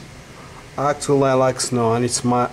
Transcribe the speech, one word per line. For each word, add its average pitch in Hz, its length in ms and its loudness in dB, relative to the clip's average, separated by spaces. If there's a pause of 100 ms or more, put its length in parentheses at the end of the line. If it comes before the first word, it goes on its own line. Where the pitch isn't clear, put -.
(760)
Actually, 139 500 2
I 131 60 4
like 131 260 2
snow, 117 340 0
and 120 120 2
it's - 180 -4
my, 123 300 2